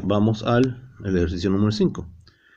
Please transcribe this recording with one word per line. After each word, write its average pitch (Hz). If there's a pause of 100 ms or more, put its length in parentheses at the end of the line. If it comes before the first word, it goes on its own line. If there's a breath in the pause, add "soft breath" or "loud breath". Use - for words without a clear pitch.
vamos 107
al, 123 (120)
el 95
ejercicio 90
número 101
cinco. 175 (480 soft breath)